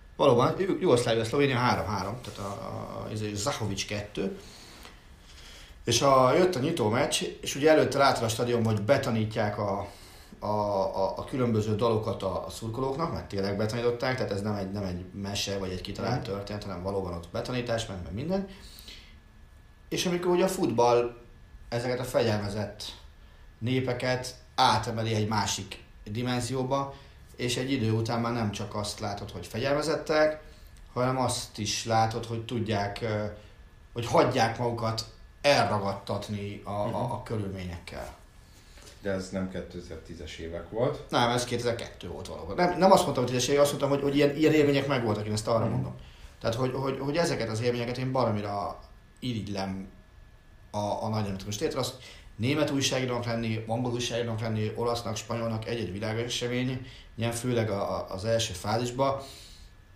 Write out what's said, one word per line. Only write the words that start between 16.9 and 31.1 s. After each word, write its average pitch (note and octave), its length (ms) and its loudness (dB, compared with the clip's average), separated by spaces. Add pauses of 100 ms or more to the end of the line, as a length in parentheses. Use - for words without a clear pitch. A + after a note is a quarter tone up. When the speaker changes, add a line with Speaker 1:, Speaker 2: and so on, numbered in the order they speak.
Speaker 1:
ott E2+ 200 -10
betanítás, A#2 540 -2
meg, G2 160 -8
meg F2+ 100 -10
minden. F3+ 360 -2 (1400)
És - 180 -2
amikor F3 240 2
ugye F3+ 140 6
a F#3+ 40 6
futball A#2+ 680 4 (520)
ezeket B2 320 0
a B2+ 40 -4
fegyelmezett G#2 800 0 (760)
népeket B2+ 760 0 (200)
átemeli A2+ 600 2
egy G#2+ 140 2
másik - 560 -2 (200)
dimenzióba, B2+ 880 -2 (420)
és B2 200 -2
egy C3 160 -2
idő A2 200 2
után A#2 280 0
már A#2 120 0
nem A2 180 0
csak G2+ 240 -8
azt G#2 260 -6
látod, G#2 300 -6
hogy G#2+ 160 -10
fegyelmezettek, D3+ 960 0 (500)
hanem B2+ 260 0